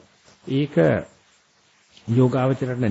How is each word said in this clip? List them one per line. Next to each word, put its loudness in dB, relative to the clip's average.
ඒක -2
යෝගාවචරයට 0